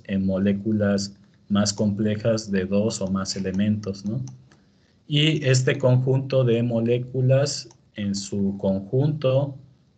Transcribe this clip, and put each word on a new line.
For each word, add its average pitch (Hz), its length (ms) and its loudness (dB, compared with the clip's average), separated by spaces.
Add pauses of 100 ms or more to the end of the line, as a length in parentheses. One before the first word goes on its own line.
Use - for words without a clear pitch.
en 98 220 -2
moléculas 101 880 0 (340)
más 104 240 2
complejas 107 760 -2
de 95 140 0
dos 101 360 -2
o 95 60 -4
más 95 280 -4
elementos, 98 720 -2
¿no? 120 180 -4 (840)
Y 151 360 2
este 131 360 2
conjunto 131 640 2
de 117 180 2
moléculas 123 1040 0 (280)
en 101 180 -2
su 98 460 -2
conjunto 131 960 0 (400)